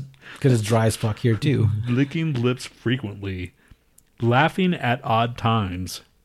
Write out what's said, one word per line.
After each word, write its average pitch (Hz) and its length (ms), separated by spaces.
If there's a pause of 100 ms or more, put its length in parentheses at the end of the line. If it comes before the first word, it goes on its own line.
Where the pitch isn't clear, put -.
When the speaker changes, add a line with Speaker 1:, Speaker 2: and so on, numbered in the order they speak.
(400)
Speaker 1:
'cause 135 120
it's 113 100
dry 110 240
as 110 100
fuck 107 240
here, 113 160
too. 110 320 (200)
Speaker 2:
Licking 139 460
lips 123 320
frequently. 101 880 (680)
Laughing 156 520
at 123 300
odd 117 320
times. 92 640 (220)